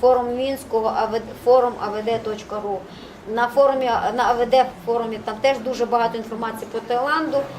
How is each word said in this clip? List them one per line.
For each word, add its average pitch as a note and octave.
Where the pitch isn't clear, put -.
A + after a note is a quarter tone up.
форум A#3+
Мінського, B3+
А A3
В A3
Д, A3+
форум B3
А G#3
В G#3+
Д A3+
точка G#3+
ру. G3+
На A#3+
форумі, C4+
на A#3
А A#3+
В A#3+
Д B3+
форумі A3+
там G#3
теж C4+
дуже A#3+
багато A#3
інформації A3
по A3+
Таїланду. C#4